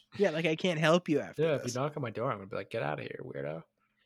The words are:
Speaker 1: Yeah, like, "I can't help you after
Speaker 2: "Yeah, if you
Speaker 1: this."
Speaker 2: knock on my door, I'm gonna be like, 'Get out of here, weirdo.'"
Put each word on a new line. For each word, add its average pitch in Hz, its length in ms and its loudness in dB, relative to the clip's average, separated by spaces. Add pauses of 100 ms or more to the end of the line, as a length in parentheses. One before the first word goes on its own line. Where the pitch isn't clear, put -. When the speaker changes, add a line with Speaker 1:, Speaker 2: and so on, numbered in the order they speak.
(160)
Speaker 1:
Yeah, 196 140 4
like, 165 160 0
"I 160 80 2
can't 165 240 0
help 165 300 6
you 147 120 4
after 104 220 -4
Speaker 2:
"Yeah, 160 140 4
if 120 60 -2
you - 20 -6
Speaker 1:
this." 120 100 -4
Speaker 2:
knock 139 220 -2
on 151 60 -4
my 120 80 -4
door, 113 200 -2
I'm 110 80 -4
gonna 98 100 -12
be 95 80 -8
like, 98 140 -8
'Get 113 140 -2
out 73 160 -2
of - 60 -6
here, - 180 -10
weirdo.'" 73 380 -6 (440)